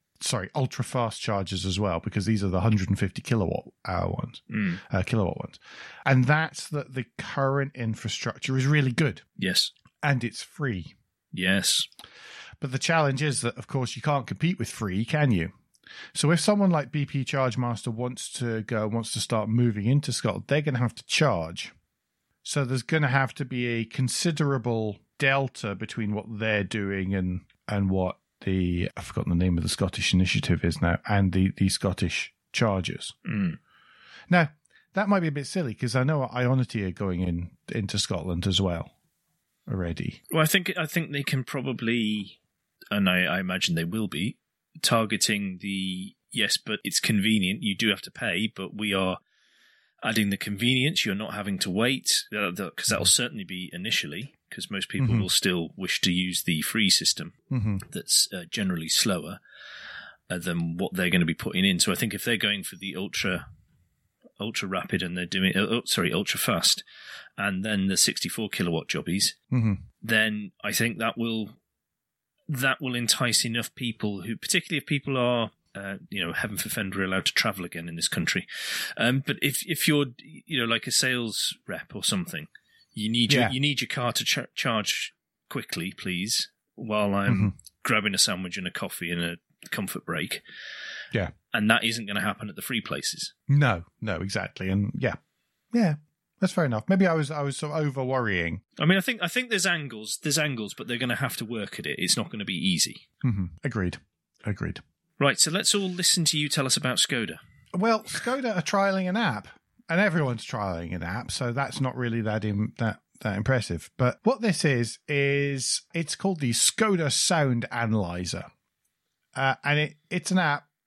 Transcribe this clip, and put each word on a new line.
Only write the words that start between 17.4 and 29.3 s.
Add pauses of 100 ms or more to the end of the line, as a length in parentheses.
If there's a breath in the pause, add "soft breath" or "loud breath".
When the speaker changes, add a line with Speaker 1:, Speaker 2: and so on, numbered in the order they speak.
Speaker 1:
wants
to
go,
wants
to
start
moving
into
Scotland,
they're
gonna
have
to
charge. (720)
So
there's
gonna
have
to
be
a
considerable (200)
delta
between
what (140)
they're
doing
and, (260)
and
what (280)
the,
I've
forgotten